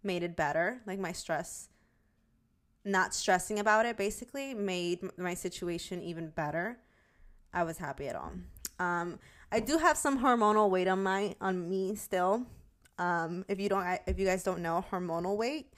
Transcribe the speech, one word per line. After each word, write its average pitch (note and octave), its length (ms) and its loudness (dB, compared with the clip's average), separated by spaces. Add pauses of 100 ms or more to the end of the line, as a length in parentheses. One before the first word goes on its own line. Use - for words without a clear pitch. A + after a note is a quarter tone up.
made F3+ 200 -2
it F3 140 -4
better, E3+ 500 0
like, G3 120 -6
my E3+ 140 -4
stress, - 560 -6 (1160)
not F#3+ 300 2
stressing F#3+ 440 2
about G#3+ 280 6
it, A#3 100 -4
basically, B3 580 -4
made F3+ 480 -2
m-, F#3 140 -8
my F3+ 180 -4
situation F3 680 -6
even E3 280 -8
better. E3+ 480 -4 (720)
I F3+ 120 0
was D#3+ 140 -4
happy C#3+ 300 -6
at G2+ 80 -6
all. D2 160 -8 (460)
Um, F3 400 -2 (320)
I A3+ 100 2
do C#4 180 2
have D#4 180 6
some C#4 260 0
hormonal G#3+ 480 6
weight F#3 180 4
on F#3+ 140 2
my, G3 380 0
on F#3 280 -2
me F#3+ 260 -2
still. G3+ 520 0 (520)
Um, F3 500 0
if G3 100 -2
you G3 100 -2
don't, F#3+ 140 2
I, F3+ 240 0
if F#3 120 0
you F#3+ 80 2
guys F#3 160 2
don't F3+ 180 0
know, E3+ 300 0
hormonal F3+ 460 -2
weight C4 420 -4